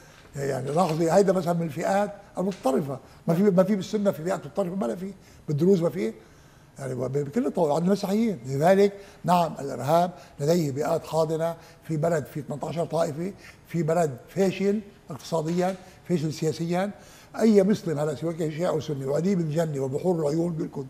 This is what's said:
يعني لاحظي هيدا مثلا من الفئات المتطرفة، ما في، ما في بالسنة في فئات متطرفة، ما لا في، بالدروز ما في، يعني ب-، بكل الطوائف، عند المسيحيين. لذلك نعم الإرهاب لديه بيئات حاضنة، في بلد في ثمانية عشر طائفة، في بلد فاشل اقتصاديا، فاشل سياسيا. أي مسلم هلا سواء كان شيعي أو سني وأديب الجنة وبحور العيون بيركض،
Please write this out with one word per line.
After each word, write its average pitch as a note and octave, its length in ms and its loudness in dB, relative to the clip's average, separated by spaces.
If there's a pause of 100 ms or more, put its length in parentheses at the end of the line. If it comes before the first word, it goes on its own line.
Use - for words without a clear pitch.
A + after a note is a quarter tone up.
(360)
يعني C#3 340 -4
لاحظي D#3+ 400 2
هيدا F#3+ 220 6
مثلا F3+ 200 0
من E3+ 100 0
الفئات G3 500 -2 (260)
المتطرفة، F#3 600 -2 (300)
ما E3 60 4
في، E3+ 80 2
ما F#3+ 200 6
في G3 140 2
بالسنة G3+ 340 -2
في D3+ 140 -10
فئات F3+ 220 -4
متطرفة، F3+ 280 -4
ما G3 120 -2
لا A3 100 -4
في، F#3+ 160 -10 (360)
بالدروز E3 340 4
ما E3 80 0
في، G3+ 220 -4 (640)
يعني C3 160 -6
ب-، B2+ 180 -4
بكل C#3+ 340 0
الطوائف، F3 260 2
عند D#3+ 120 2
المسيحيين. G3 640 0
لذلك F#3 460 4 (320)
نعم E3+ 360 2
الإرهاب C#3 500 0 (300)
لديه D3+ 300 2
بيئات D3+ 360 -2
حاضنة، D#3+ 480 0 (300)
في D#3+ 120 -4
بلد D#3 280 0
في - 180 -10
ثمانية D3 240 -10
عشر D#3+ 180 -4
طائفة، E3 480 -4 (340)
في E3 160 -2
بلد D#3+ 340 0 (120)
فاشل G3 520 0 (300)
اقتصاديا، E3+ 640 -2 (340)
فاشل D#3 240 0
سياسيا. E3+ 580 -2 (500)
أي A3 220 8
مسلم F#3 360 2
هلا D3+ 160 -2
سواء D#3+ 180 -4
كان D#3+ 180 -2
شيعي D#3+ 180 -2
أو D#3 120 0
سني C#3 260 -6
وأديب E3 340 0
الجنة D#3 400 -2
وبحور D3 400 0
العيون D#3+ 320 0
بيركض، D3 380 -6